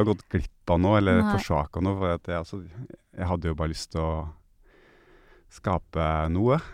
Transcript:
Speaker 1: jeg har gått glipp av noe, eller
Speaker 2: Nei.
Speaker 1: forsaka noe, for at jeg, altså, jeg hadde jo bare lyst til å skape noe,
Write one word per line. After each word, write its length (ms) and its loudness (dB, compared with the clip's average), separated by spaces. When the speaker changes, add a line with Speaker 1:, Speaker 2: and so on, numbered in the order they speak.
Speaker 1:
jeg 60 6
har 80 2
gått 160 -18
glipp 400 -4
av 100 4
noe, 160 4
eller 260 4
Speaker 2:
Nei. 140 2
Speaker 1:
forsaka 460 -2
noe, 160 0
for 160 0
at 100 -8
jeg, 140 -4
altså, 260 -10
jeg 100 -4
hadde 160 -2
jo 100 0
bare 140 -2
lyst 240 -8
til 80 -4
å 280 -4
skape 800 -2
noe, 280 2